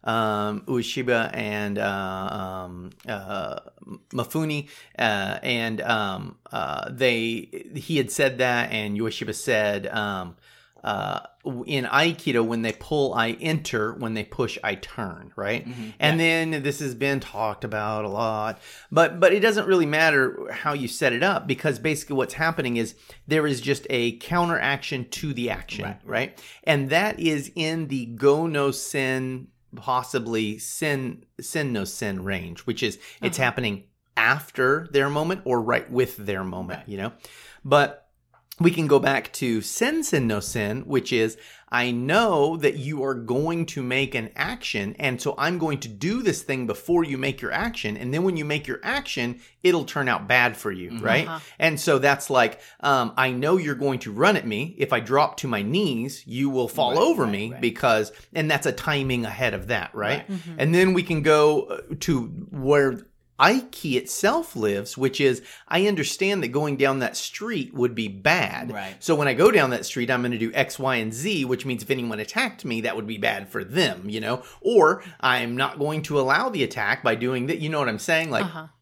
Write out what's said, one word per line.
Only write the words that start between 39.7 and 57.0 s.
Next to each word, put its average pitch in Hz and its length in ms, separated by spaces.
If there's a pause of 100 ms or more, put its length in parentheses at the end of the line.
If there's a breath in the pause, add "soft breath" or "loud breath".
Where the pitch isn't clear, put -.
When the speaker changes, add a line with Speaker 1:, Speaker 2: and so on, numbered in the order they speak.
Speaker 1:
Sen 135 240
no 104 120
Sen, 110 420
which 127 300
is, 110 260 (320 loud breath)
I 120 220
know 156 640
that 147 200
you 143 260
are 135 120
going 147 520
to 139 160
make 131 320
an 110 200
action, 135 600
and 127 240
so 143 160
I'm 170 200
going 156 240
to 117 80
do 160 320
this 202 200
thing 127 260
before 170 360
you 139 140
make 135 240
your 120 100
action, 185 460
and 123 160
then 165 100
when 185 140
you 151 80
make 147 200
your - 160
action, 190 600 (200 loud breath)
it'll 175 220
turn 139 240
out 101 220
bad 123 260
for 107 160
you, 90 200
Speaker 2:
Mm-hmm. - 140
Speaker 1:
right? 135 220
Speaker 3:
Uh-huh. 165 120 (200 loud breath)
Speaker 1:
And 156 180
so 143 220
that's 139 300
like, 123 320 (180 loud breath)
um, 127 380
I 131 140
know 143 260
you're 147 180
going 131 240
to 110 140
run 170 240
at - 100
me. 120 300
If 135 160
I 117 80
drop 135 360
to 135 120
my 107 140
knees, 135 600
you 135 240
will 127 200
fall 127 220
Speaker 2:
Right, 151 100